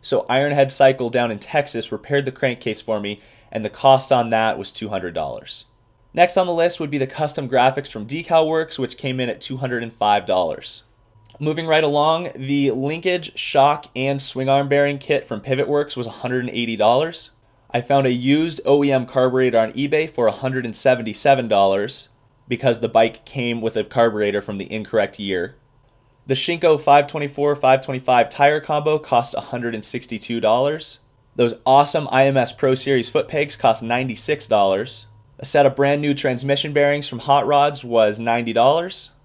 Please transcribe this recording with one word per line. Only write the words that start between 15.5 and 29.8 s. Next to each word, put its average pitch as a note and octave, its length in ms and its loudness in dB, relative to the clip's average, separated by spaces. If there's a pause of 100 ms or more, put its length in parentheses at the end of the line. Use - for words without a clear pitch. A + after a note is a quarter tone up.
Works D3 260 -2
was A#2+ 120 -6
a A2 40 -10
hundred B2 300 -4
and B2 80 -6
eighty A2+ 260 -4
dollars. B2+ 560 0 (420)
I B2 60 2
found C#3 260 2
a B2+ 60 2
used C#3+ 540 0
O C#3+ 180 4
E C#3+ 80 2
M C3 140 2
carburetor B2+ 540 2
on A2 120 0
eBay D3+ 380 -2
for A#2+ 180 0
a G#2 40 4
hundred C3 340 -4
and A2 100 -8
seventy-seven B2+ 720 2
dollars G2+ 640 0 (380)
because A#2+ 340 -2
the A2+ 80 -2
bike A2+ 340 2
came A#2+ 380 -6
with A2+ 160 -4
a G#2+ 60 -2
carburetor G#2 580 0
from G2+ 160 -10
the F#2+ 120 -10
incorrect G#2 520 -4
year. F#2+ 340 -4 (720)
The C3 80 -2
Shinko D#3+ 460 2
five C#3+ 280 4
twenty-four, C#3+ 480 -2
five C3+ 260 4
twenty-five B2+ 480 0
tire D3 320 2
combo D3+ 360 -2
cost B2 380 -2
a - 60 -4
hundred A#2 340 -8
and G#2+ 80 -10